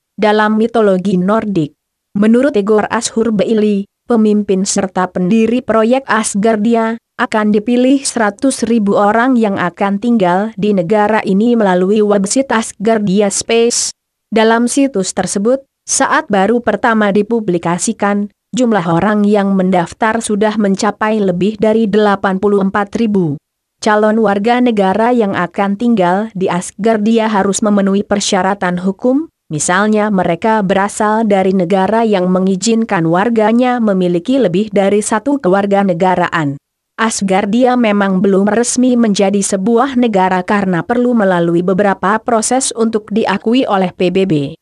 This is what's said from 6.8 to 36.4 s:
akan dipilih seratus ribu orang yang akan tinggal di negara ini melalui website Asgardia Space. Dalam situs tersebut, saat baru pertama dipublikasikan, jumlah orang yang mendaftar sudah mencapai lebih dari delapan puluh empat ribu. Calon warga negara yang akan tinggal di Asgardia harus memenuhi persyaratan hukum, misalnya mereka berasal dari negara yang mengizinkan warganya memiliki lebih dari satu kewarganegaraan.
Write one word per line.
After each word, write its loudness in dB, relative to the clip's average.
akan 0
dipilih 2
seratus -2
ribu 0
orang 2
yang 0
akan -4
tinggal 0
di 0
negara 0
ini 0
melalui 2
website 0
Asgardia 0
Space. -2
Dalam 2
situs 0
tersebut, -2
saat -2
baru 2
pertama 0
dipublikasikan, -2
jumlah 0
orang 2
yang 2
mendaftar 0
sudah 0
mencapai -2
lebih -2
dari 2
delapan 0
puluh 0
empat -4
ribu. 0
Calon 2
warga 0
negara 2
yang 0
akan -2
tinggal 0
di -2
Asgardia 0
harus 0
memenuhi 2
persyaratan -2
hukum, -2
misalnya 0
mereka 0
berasal 0
dari 2
negara 0
yang 0
mengizinkan 0
warganya 0
memiliki 0
lebih -2
dari 0
satu -2
kewarganegaraan. 0